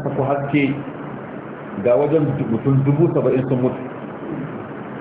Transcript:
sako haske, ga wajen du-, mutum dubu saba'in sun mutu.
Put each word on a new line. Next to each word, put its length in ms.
sako 180
haske, 540
ga 160
wajen 400
du-, 80
mutum 380
dubu 260
saba'in 380
sun 100
mutu. 240